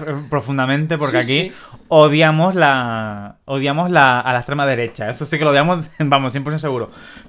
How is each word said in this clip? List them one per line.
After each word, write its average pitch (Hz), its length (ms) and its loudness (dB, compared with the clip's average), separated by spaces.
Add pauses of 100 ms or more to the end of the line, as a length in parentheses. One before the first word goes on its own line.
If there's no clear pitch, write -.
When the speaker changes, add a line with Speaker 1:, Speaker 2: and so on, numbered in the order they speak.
Speaker 1:
eh, 151 60 -6 (160)
profundamente, 139 680 -2
porque 131 260 0
Speaker 2:
Sí, 131 180 0
Speaker 1:
aquí 185 80 -4
Speaker 2:
sí. - 60 -20 (320)
Speaker 1:
odiamos 156 680 4
la, 113 880 -2
odiamos 143 460 -2
la, 135 280 4
a 127 140 -2
la 123 60 0
extrema 143 260 -4
derecha. 117 440 -4
Eso 120 160 -8
sí 156 120 -4
que 147 80 -2
lo 147 60 4
odiamos, 160 420 0
<laughs> - 60 -8
vamos, 139 340 0
cien 139 100 -6
por 143 100 -6
ciento 156 140 -6
seguro. 120 240 -4 (380)